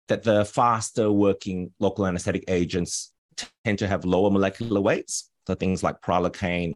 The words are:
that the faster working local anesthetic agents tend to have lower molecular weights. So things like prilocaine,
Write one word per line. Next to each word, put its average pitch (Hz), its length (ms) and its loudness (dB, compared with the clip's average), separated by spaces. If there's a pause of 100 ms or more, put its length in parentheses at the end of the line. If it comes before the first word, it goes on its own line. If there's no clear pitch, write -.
that 107 120 0
the 104 240 4
faster 113 680 0
working 98 680 0
local 98 260 0
anesthetic 87 420 -2
agents - 680 -2 (520)
tend 101 140 0
to 104 80 -2
have 90 180 -2
lower 92 240 4
molecular 98 520 0
weights. - 480 -2 (160)
So 92 100 -2
things 92 280 -2
like 78 180 -2
prilocaine, 87 760 -2